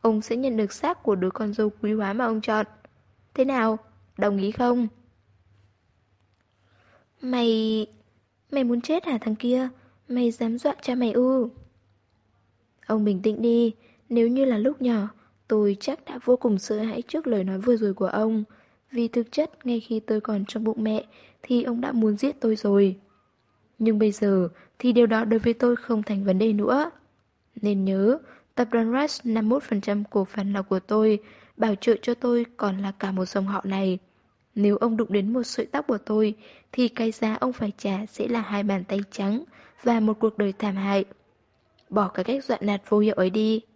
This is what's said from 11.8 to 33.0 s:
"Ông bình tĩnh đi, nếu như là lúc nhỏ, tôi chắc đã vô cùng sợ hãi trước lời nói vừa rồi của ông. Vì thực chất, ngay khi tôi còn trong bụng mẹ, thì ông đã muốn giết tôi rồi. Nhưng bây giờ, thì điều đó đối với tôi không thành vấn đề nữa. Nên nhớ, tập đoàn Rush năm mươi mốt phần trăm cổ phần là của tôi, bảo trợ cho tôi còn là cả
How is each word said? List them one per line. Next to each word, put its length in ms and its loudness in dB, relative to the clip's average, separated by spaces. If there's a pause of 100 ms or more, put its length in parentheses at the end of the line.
"Ông 200 0
bình 160 0
tĩnh 200 -2
đi, 320 2 (360)
nếu 180 4
như 180 2
là 120 2
lúc 240 -2
nhỏ, 260 0 (400)
tôi 320 2
chắc 260 -8
đã 200 -12
vô 120 4
cùng 220 2
sợ 200 -4
hãi 220 -4
trước 260 -6
lời 160 0
nói 160 -4
vừa 180 2
rồi 160 0
của 140 -2
ông. 360 0 (480)
Vì 160 -2
thực 240 -4
chất, 340 -4
ngay 140 -2
khi 200 -4
tôi 220 -2
còn 240 -2
trong 180 -6
bụng 200 -2
mẹ, 220 -2 (380)
thì 200 0
ông 180 -4
đã 100 -4
muốn 260 2
giết 220 -2
tôi 160 2
rồi. 440 4 (800)
Nhưng 200 2
bây 120 4
giờ, 380 2 (300)
thì 120 2
điều 160 6
đó 180 2
đối 140 2
với 140 2
tôi 220 2
không 280 -2
thành 200 -4
vấn 160 2
đề 140 2
nữa. 380 2 (680)
Nên 240 0
nhớ, 320 2 (380)
tập 160 0
đoàn 220 2
Rush 320 -2
năm 240 0
mươi 60 4
mốt 80 -2
phần 180 -2
trăm 220 -2
cổ 220 0
phần 280 -4
là 80 -2
của 180 -2
tôi, 400 2 (380)
bảo 180 2
trợ 260 2
cho 120 -2
tôi 320 0 (120)
còn 200 -2
là 140 -4
cả 200 -6